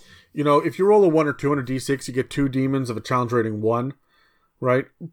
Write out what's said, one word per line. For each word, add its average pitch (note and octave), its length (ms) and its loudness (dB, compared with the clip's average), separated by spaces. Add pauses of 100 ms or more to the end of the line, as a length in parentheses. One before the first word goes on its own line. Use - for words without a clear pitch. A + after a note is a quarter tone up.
(320)
you D3 120 -4
know, D3 140 4
if D#3+ 200 -2
you F#3 60 0
roll G#3 200 6
a F3+ 40 6
one D#3 180 2
or C#3+ 60 -2
two C#3+ 200 -4
on D3 60 0
a C3 40 -2
D C3 160 -6
six, C#3 280 -4
you B2 80 -10
get B2+ 160 -2
two C#3 180 0
demons C3 420 -2
of G#2+ 60 -6
a G#2+ 40 -6
challenge B2 320 -2
rating A2 300 0
one, A#2+ 320 -2 (680)
right? B2+ 260 0 (260)